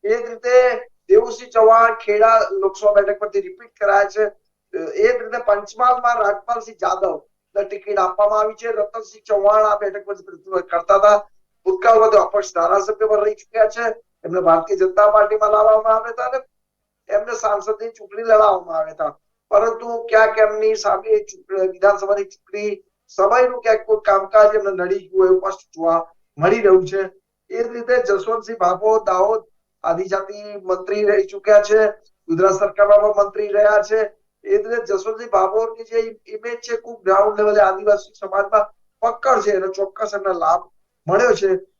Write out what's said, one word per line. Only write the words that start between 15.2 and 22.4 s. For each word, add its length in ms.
લાવવામાં 440
આવ્યા 140
હતા 140
અને 160
એમને 200
સાંસદની 560
ચૂંટણી 340
લડાવવામાં 540
આવ્યા 160
હતા. 260
પરંતુ 600
ક્યાંક 280
એમની 380
સામે 480
ચૂંટણી, 440
વિધાનસભાની 560
ચૂંટણી 600